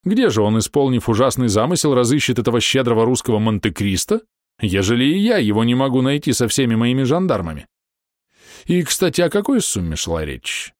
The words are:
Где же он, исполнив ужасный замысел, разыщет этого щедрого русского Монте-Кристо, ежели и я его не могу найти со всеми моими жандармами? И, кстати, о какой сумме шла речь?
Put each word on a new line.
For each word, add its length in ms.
Где 260
же 120
он, 180
исполнив 480
ужасный 400
замысел, 460
разыщет 460
этого 200
щедрого 460
русского 340
Монте-Кристо, 840
ежели 460
и 120
я 200
его 260
не 120
могу 260
найти 320
со 140
всеми 280
моими 280
жандармами? 640
И, 180
кстати, 380
о 80
какой 320
сумме 340
шла 300
речь? 540